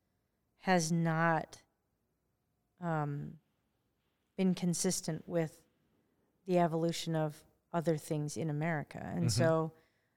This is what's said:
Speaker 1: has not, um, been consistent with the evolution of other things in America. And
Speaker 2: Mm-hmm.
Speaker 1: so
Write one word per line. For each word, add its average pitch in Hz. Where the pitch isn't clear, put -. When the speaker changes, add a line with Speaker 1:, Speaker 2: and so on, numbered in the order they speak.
Speaker 1:
has 175
not, 165
um, 151
been 190
consistent 170
with 165
the 180
evolution 165
of 156
other 165
things 147
in 151
America. 151
And 170
Speaker 2:
Mm-hmm. -
Speaker 1:
so 160